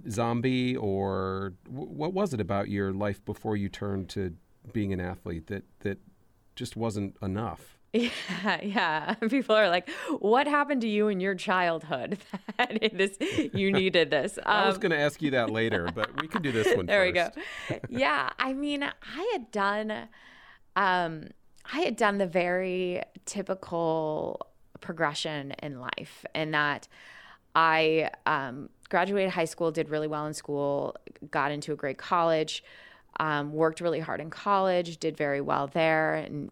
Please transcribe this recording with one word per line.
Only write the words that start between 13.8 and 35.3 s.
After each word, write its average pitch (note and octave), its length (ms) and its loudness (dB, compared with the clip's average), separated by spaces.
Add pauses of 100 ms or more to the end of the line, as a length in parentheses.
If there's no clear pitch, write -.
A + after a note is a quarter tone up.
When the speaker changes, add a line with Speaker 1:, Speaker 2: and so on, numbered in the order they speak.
Speaker 2:
this?" D3+ 300 2
Speaker 1:
<laughs> - 40 -6
I G3+ 220 4
was F#3+ 80 4
Speaker 2:
Um, F#3+ 60 -8
Speaker 1:
gonna E3+ 160 2
ask D3 260 2
you C#3+ 80 2
that A#2 180 2
later, G#2+ 460 2
but - 260 -4
we D#3+ 60 -2
can F#3+ 160 -2
do C#3 80 0
this A2+ 260 4
one F#3 80 0
Speaker 2:
<laughs> - 20 -6
There F#3+ 240 4
Speaker 1:
first. F3 240 0 (340)
Speaker 2:
we - 60 -2
go. - 140 -10
Yeah, C4+ 480 2
I C4 160 0
mean, C#4+ 300 -2
I C#4+ 500 -6
had C4 160 -6
done, G#3+ 580 -2 (680)
um, F3+ 540 2 (440)
I C#4 80 -2
had B3 140 0
done G3+ 220 4
the G3 100 2
very F3+ 760 0 (240)
typical E3 1200 -2 (340)
progression D3+ 680 -4 (120)
in C#3 160 -8
life, - 540 -10
in D#3 180 -2
that D3 360 0 (680)
I, D#3+ 540 6 (160)
um, C3+ 440 -2 (200)
graduated F#3+ 420 2
high E3+ 140 0
school, E3 260 -2
did D#3 180 -2
really D3+ 180 -2
well D3+ 180 -4
in D3+ 80 -6
school, C#3+ 600 -2 (360)
got D3 200 2
into D3 220 -4
a - 20 -4
great C3+ 220 -4
college, E3 680 2 (560)
um, D3 320 0
worked D#3+ 300 2
really E3 180 0
hard C#3+ 220 -4
in D#3+ 80 -10
college, F3+ 680 2
did D#3 200 -4
very C#3+ 240 0